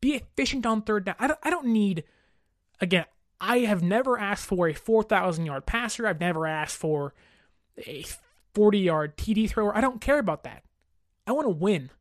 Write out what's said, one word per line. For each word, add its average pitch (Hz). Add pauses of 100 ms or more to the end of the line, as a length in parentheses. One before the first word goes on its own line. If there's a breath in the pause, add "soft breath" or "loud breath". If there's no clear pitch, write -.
Be 285
efficient 262
on 220
third 214
down. 190
I 247
don't, 294
I 294
don't 330
need, 202 (760)
again, 180 (340)
I 240
have 208
never 240
asked 202
for 180
a 156
four 220
thousand 180
yard 139
passer. 233
I've 170
never 165
asked 156
for 143 (640 soft breath)
a 147 (500)
forty 208
yard 156
T -
D 214
thrower. 208
I -
don't 254
care 285
about 180
that. - (640)
I 214
want 294
to 214
win. 156